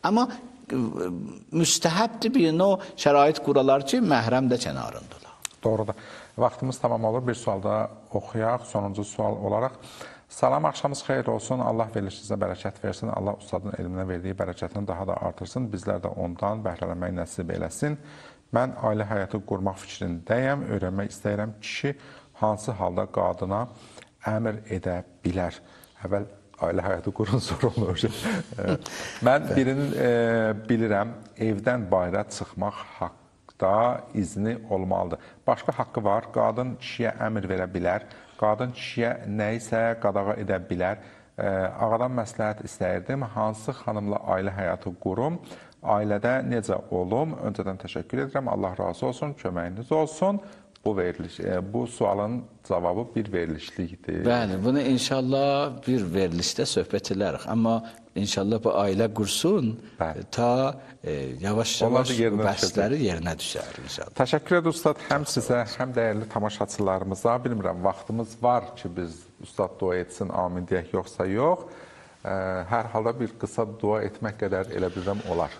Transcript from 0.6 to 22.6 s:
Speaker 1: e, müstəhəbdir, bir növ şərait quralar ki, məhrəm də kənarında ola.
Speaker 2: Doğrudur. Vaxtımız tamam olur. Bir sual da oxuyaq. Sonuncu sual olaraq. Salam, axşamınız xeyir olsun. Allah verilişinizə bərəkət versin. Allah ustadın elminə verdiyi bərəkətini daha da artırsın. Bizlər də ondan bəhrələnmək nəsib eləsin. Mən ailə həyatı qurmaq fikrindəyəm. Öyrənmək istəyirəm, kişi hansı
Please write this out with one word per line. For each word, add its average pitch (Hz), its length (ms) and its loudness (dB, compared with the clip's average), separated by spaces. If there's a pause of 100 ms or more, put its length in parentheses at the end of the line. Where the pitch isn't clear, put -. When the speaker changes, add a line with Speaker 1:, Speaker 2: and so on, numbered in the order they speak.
Speaker 1:
e, - 20 -2 (760)
müstəhəbdir, 180 800 2
bir 165 220 6
növ 190 240 6 (160)
şərait 143 480 8
quralar 139 420 6
ki, 247 140 2
məhrəm 127 500 4
də 123 100 4
kənarında - 600 -6
ola. - 120 -20 (320)
Speaker 2:
Doğrudur. 110 300 2 (440)
Vaxtımız 123 400 0
tamam 117 260 2
olur. 120 220 2
Bir 120 80 2
sual 98 280 -2
da 107 280 0 (220)
oxuyaq. 113 520 0
Sonuncu 101 400 -4
sual 107 320 -2
olaraq. 104 360 0 (560)
Salam, 139 360 4
axşamınız 143 380 -2
xeyir 131 240 0
olsun. 117 320 0
Allah 113 360 2
verilişinizə 101 440 -4
bərəkət 95 460 -4
versin. 110 240 -4
Allah 101 280 -2
ustadın 95 420 -6
elminə 92 300 -4
verdiyi 92 260 -4
bərəkətini 95 520 -4
daha 95 200 -4
da 87 100 0
artırsın. 92 560 -4
Bizlər 95 280 -2
də 95 160 -4
ondan 101 480 -2
bəhrələnmək 90 540 -4
nəsib 85 320 -6
eləsin. 90 460 -2 (560)
Mən 123 300 2
ailə 107 240 2
həyatı 101 400 -2
qurmaq 95 320 -2
fikrindəyəm. 113 920 -2
Öyrənmək 95 400 -2
istəyirəm, 104 400 -2 (100)
kişi - 360 -4 (380)
hansı 107 380 0